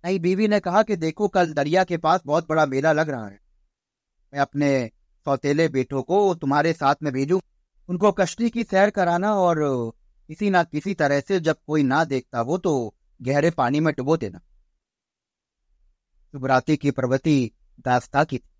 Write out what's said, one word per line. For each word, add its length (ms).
नई 140
बीवी 280
ने 120
कहा 240
कि 120
देखो, 320
कल 260
दरिया 300
के 140
पास 280
बहुत 220
बड़ा 180
मेला 280
लग 160
रहा 180
है। 120
मैं 60
अपने 520
सौतेले 420
बेटों 360
को 320
तुम्हारे 380
साथ 300
में 100
भेजूं, 260
उनको 220
कश्ती 380
की 140
सैर 260
कराना 460
और 220
किसी 220
ना 140
किसी 300
तरह 280
से 180
जब 180
कोई 160
ना 200
देखता 380
वो 160
तो 380
गहरे 300
पानी 280
में 140
डुबो 240
देना। 220
शुभराती 460
की 140
प्रवृत्ति 600
दास्ता 440
की 140
थी। 120